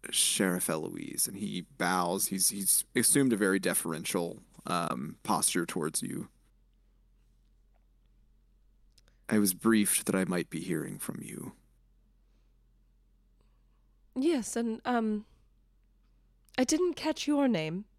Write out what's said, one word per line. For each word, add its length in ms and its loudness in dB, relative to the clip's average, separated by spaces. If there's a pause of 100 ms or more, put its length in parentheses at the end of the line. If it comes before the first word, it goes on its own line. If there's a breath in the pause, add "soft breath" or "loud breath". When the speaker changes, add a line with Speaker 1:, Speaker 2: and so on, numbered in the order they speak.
(100)
Speaker 1:
Sheriff 600 0
Eloise," 580 -6
and 80 -12
he 300 -6 (100)
bows. 520 0
He's, 200 0
he's 360 0 (120)
assumed 360 4
a 40 2
very 220 2
deferential, 840 -2 (240)
um, 560 -4
posture 440 0
towards 360 -4
you. 260 -8 (3000)
"I 100 6
was 140 6
briefed 540 4
that 80 2
I 100 2
might 240 -2
be 120 -6
hearing 380 -4
from 240 -10
you." 300 -12 (2750)
Speaker 2:
Yes, 400 0
and, 280 -2
um, 400 0 (1300)
I 60 4
didn't 300 2
catch 340 -4
your 180 4
name. 380 0 (140)